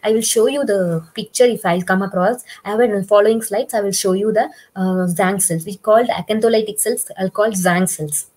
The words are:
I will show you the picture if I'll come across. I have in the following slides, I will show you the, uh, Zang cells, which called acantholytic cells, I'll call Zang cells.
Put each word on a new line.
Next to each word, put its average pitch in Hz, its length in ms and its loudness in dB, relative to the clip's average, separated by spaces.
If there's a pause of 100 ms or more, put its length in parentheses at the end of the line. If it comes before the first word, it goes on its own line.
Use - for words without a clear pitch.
I 214 80 2
will 220 80 4
show 220 260 2
you 277 180 0
the 180 380 0 (120)
picture 226 320 0
if 220 180 0
I'll 180 180 0
come 190 200 0
across. 190 420 -2 (220)
I 202 60 -6
have 214 80 0
in 233 120 4
the 196 100 -2
following 214 380 4
slides, 220 320 -6
I 220 80 0
will 202 120 -2
show 190 200 0
you 208 180 0
the, 220 200 0 (260)
uh, 185 300 0
Zang 185 340 0
cells, 165 240 -2
which 190 160 -12
called 226 280 2
acantholytic 220 680 0
cells, - 400 -4
I'll 185 120 -2
call 214 220 0
Zang 180 360 0
cells. - 380 -6 (100)